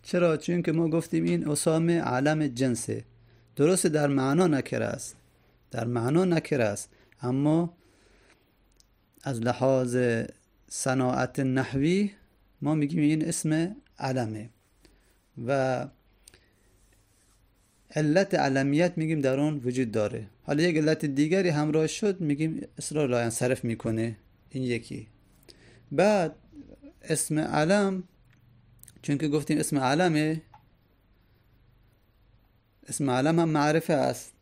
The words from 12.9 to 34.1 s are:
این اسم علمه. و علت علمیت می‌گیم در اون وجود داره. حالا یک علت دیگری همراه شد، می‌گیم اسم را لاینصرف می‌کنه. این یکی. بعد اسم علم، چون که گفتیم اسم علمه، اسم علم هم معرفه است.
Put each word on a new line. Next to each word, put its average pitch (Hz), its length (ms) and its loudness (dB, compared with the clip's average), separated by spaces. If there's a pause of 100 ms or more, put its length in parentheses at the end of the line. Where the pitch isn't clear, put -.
این 156 260 2
اسم 165 500 -2 (240)
علمه. 117 500 -4 (1000)
و 131 400 -2 (2000)
علت 160 400 2
علمیت 139 600 2
می‌گیم 160 240 -2
در 135 200 0
اون 151 180 0
وجود 123 340 -2
داره. 107 360 -2 (160)
حالا 147 200 0
یک 170 140 2
علت 156 280 2
دیگری 156 440 2
همراه 151 380 2
شد، 190 340 -2
می‌گیم 156 400 -2 (160)
اسم - 180 -10
را 151 100 2
لاینصرف 123 580 0
می‌کنه. 113 540 -4 (320)
این 131 140 -6
یکی. 117 440 -6 (840)
بعد 180 440 2 (680)
اسم 151 380 -2
علم، 185 640 2 (1000)
چون 143 160 -2
که 156 100 -2
گفتیم 147 300 0
اسم 156 220 0
علمه، 156 640 2 (2500)
اسم 139 220 -2
علم 143 300 2
هم 165 100 2
معرفه 156 440 2
است. 131 480 -2